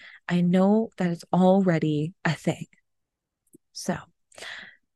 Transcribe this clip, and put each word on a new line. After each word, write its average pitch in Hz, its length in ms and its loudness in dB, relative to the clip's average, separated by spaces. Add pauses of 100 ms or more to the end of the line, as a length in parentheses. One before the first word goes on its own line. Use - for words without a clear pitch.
(300)
I 175 120 0
know 190 560 2
that 180 120 -2
it's 170 240 -8
already 175 800 2 (100)
a 165 100 -2
thing. - 340 -6 (1040)
So, - 260 -8 (1000)